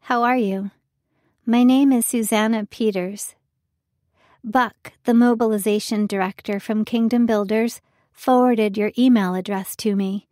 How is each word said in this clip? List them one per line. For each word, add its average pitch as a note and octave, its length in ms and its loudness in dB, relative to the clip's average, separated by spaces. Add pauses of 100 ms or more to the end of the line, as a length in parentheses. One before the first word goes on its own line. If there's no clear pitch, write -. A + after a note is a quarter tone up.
how A#3+ 220 -2
are B3 120 2
you? G3 360 -4 (720)
My A#3 180 2
name C4+ 300 4
is A#3 140 0
Susanna A3 580 -2
Peters. G3+ 720 -6 (1080)
Buck, A#3 500 -4 (100)
the A#3+ 100 0
mobilization A3 960 2
director G3 520 -4
from G#3+ 260 -4
Kingdom A#3 420 0
Builders, A3 540 -2 (300)
forwarded A#3+ 680 0
your G#3 200 -2
email A3+ 380 4
address F#3+ 420 -8
to G#3 180 -2
me. G3 360 -4